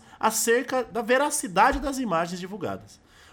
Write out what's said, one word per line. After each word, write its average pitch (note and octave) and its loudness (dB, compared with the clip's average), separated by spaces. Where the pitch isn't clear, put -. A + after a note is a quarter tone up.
acerca A#3+ 2
da A3+ -6
veracidade B3+ 2
das C4+ -4
imagens F3 -2
divulgadas. F3 -10